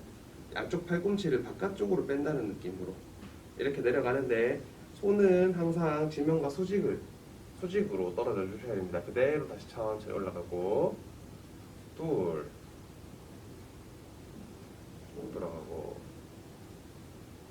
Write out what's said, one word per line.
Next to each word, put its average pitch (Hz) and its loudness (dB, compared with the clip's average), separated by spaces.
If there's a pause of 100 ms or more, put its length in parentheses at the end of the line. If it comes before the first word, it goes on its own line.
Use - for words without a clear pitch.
(560)
양쪽 - -2
팔꿈치를 175 4
바깥쪽으로 185 2
뺀다는 139 2
느낌으로 92 -4 (680)
이렇게 139 2
내려가는데, 127 4 (340)
손은 190 8
항상 165 4
지면과 147 4
수직을, 180 2 (600)
수직으로 175 0
떨어져 107 2
주셔야 113 -4
됩니다. 90 0
그대로 131 4
다시 104 -10
천천히 107 -4
올라가고, 92 2 (1000)
둘, 87 0 (2750)
돌아가고, - -6 (1500)